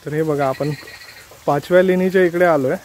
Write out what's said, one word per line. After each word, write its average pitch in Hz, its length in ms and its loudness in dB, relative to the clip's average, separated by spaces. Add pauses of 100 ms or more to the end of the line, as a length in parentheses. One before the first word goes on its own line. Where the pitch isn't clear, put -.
तर 143 60 -10
हे 151 100 -2
बघा, 143 260 -2
आपण 139 220 -4 (760)
पाचव्या 160 360 2
लेणीच्या 185 420 2
इकडे 175 200 0
आलोय. 151 400 0